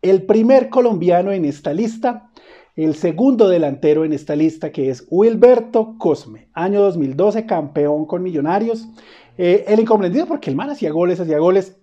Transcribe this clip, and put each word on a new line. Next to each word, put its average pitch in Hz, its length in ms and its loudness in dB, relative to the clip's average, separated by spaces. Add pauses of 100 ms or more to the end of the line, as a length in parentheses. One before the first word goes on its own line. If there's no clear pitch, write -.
el 190 220 2
primer 233 460 4
colombiano 190 640 2
en 185 140 -2
esta 143 260 -6
lista, 226 540 -4 (500)
el 156 200 -2
segundo 208 540 2
delantero 156 560 2
en 156 80 -2
esta 147 240 -6
lista, 156 340 -2
que 135 180 -4
es 127 200 -8
Wilberto 226 880 2
Cosme, - 560 -6
año 190 280 -4
dos 196 140 2
mil 139 220 -4
doce, 208 280 0
campeón 151 600 -2
con 180 180 -6
Millonarios. 185 640 -4 (500)
Eh, 175 300 2
el 220 140 4
incomprendido 214 460 0
porque 302 220 -6
el 135 60 -4
man 220 140 -6
hacía 254 200 -6
goles, 175 300 -2
hacía 156 200 -2
goles. 185 440 0